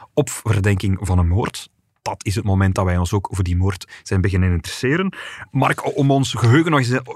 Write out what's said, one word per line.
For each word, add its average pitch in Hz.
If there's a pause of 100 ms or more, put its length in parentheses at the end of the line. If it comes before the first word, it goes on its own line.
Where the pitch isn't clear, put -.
(140)
op 147
verdenking 101
van 92
een 87
moord. - (320)
Dat -
is 98
het 110
moment 95
dat 98
wij 90
ons 90
ook 101
voor 92
die 87
moord 95 (160)
zijn 95
beginnen 92
interesseren. 147 (380)
Mark, 135
om 139
ons 135
geheugen 123
nog 147
eens 127 (160)